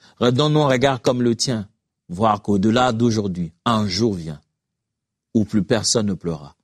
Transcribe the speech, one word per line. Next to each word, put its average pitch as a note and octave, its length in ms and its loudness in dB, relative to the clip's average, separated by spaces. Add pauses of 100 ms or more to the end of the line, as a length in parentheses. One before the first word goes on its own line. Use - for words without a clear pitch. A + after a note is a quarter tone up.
(200)
Redonne-nous D3+ 420 2
un C#3+ 80 2
regard C3 320 2
comme B2 200 0
le A#2+ 140 2
tien, A2 320 -4 (400)
voir G#2 340 0
qu'au-delà A2 520 2
d'aujourd'hui, G2+ 580 -2 (140)
un A2 220 0
jour G2+ 260 0
vient D#2+ 280 -10 (920)
où A2 100 2
plus G#2 200 0
personne A2 420 0
ne G2 80 -2
pleurera. D#2+ 500 -10